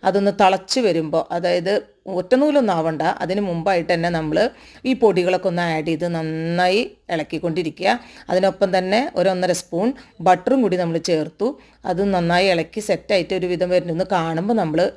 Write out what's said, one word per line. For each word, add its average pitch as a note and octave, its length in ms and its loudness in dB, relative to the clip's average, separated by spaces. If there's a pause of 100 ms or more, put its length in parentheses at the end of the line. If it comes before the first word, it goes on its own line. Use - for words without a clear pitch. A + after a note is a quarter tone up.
അതൊന്ന് G3+ 320 2
തിളച്ച് F#3+ 460 2
വരുമ്പോൾ, D#3+ 380 0 (120)
അതായത് F3 360 0 (460)
ഒറ്റ F3+ 120 -2 (100)
നൂലൊന്നും C#4+ 340 2
ആവണ്ട, D#3+ 280 -2 (200)
അതിന് F#3 240 -2
മുമ്പായിട്ട് E3+ 460 -2
തന്നെ E3+ 160 0 (100)
നമ്മൾ D#3 180 -2 (520)
ഈ C4 120 2
പൊടികളൊക്കെ F#3 500 2
ഒന്ന് F3 120 -2 (100)
ആഡ് D#3 160 -4
ചെയ്ത് E3 260 -2
നന്നായി E3+ 680 0 (320)
ഇളക്കിക്കൊണ്ടിരിക്കുക. E3 760 -4 (400)
അതിനൊപ്പം F#3+ 480 2
തന്നെ F#3+ 240 0 (180)
ഒരു F3+ 140 2
ഒന്നര F3+ 200 0 (100)
സ്പൂൺ F#3+ 260 -2 (380)
ബട്ടറും G3+ 360 4
കൂടി F#3 200 2
നമ്മൾ E3+ 140 -2 (120)
ചേർത്തു. E3+ 400 -2 (420)
അത് F3 100 -2 (140)
നന്നായി F3 380 2
ഇളക്കി E3 360 -4
സെറ്റായിട്ട് F#3 500 0
ഒരു F3 140 -2
വിധം F3 220 -2
വരുന്നെന്ന് F3 400 0
കാണുമ്പോൾ E3+ 460 -2
നമ്മൾ D#3+ 180 0 (180)